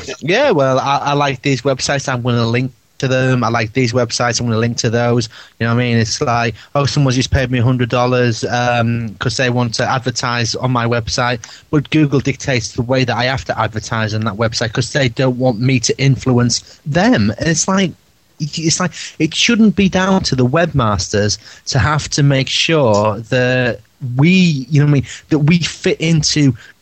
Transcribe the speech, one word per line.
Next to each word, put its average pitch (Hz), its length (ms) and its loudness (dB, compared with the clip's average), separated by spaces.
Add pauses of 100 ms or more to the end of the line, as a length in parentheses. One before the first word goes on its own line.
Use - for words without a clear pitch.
(200)
yeah, 240 300 2
well, 135 280 2
I, 135 200 0
I 135 160 -2
like 143 280 -2
these 135 200 0
websites, 139 500 -2
I'm 123 100 -4
gonna 120 240 0
link 123 260 -2 (260)
to 135 100 -2
them. 127 340 2
I 131 60 0
like 113 240 -2
these 127 200 0
websites, 120 480 0
I'm 120 60 -4
gonna 113 120 0
link 117 200 0
to 113 120 0
those. 120 380 0 (300)
You 113 80 -2
know 117 80 0
what 120 80 2
I - 20 0
mean? 120 120 0
It's 113 240 0
like, 117 340 -2 (200)
oh, 143 100 2
someone's 131 320 0
just 131 140 0
paid 127 200 0
me 127 80 0
a 117 40 2
hundred 123 260 2
dollars, 123 560 0
um, 117 760 0
'cause - 200 -2
they 127 120 0
want 120 240 0
to 123 140 -2
advertise 120 680 -2
on 127 180 -2
my 120 120 0
website. 120 560 -2 (300)
But 147 200 0
Google 147 300 2
dictates 131 520 -4
the 123 100 -4
way 131 220 0
that 120 120 -2
I 120 80 -2
have 131 220 -2
to - 120 -14
advertise 110 540 -2
on 107 120 -2
that 107 100 -4
website 113 380 -2
'cause - 200 -4
they 135 160 0
don't 127 300 0
want 123 200 0
me 127 220 2
to - 180 -2
influence 123 840 0
them. 160 540 2
And 151 100 -2
it's 160 180 0
like, 190 260 0 (460)
it's 156 420 -4
like, 180 120 -2 (260)
it 156 160 -2
shouldn't 220 420 4
be 196 120 4
down 190 360 2
to - 120 -2
the 127 100 2
webmasters 113 920 0 (280)
to - 120 -2
have 151 320 0
to 147 120 0
make 135 260 2
sure 107 720 2
that 123 600 0 (360)
we, 151 140 4 (380)
you 147 120 2
know 147 60 4
what 147 40 4
I 147 40 6
mean, 131 120 0 (220)
that 156 120 2
we 165 200 4
fit - 400 -4
into 151 560 2 (260)